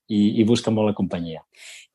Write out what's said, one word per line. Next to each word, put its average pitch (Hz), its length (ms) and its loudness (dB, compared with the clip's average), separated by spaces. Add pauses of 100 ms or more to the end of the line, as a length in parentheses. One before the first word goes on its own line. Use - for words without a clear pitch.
i, 104 320 2
i 107 80 4
busca 113 240 2
molt 107 160 0
la 104 80 -2
companyia. 85 460 -6 (520)